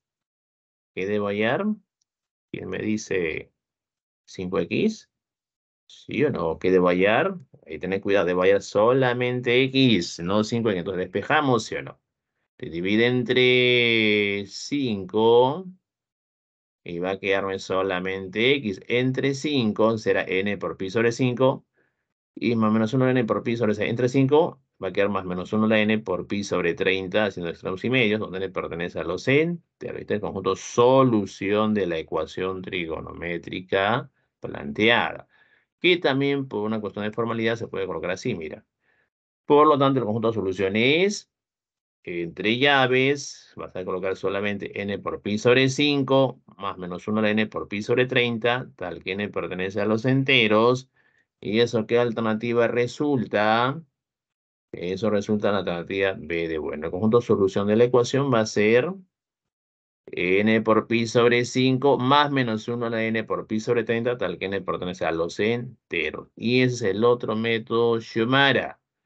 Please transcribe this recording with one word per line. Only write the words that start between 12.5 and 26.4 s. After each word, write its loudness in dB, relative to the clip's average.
Se -12
divide 0
entre 2
cinco 2
y -10
va -4
a -6
quedarme -2
solamente -2
x. -6
Entre 0
cinco 0
será 0
n -2
por -8
pi -8
sobre 2
cinco 0
y 0
más 2
menos 2
uno 4
n 2
por 0
pi -2
sobre 0
seis. -2
Entre 0
cinco 2
va -6
a -8
quedar 2
más -4
menos -6
uno 2
la 4
n 2
por -4
pi -4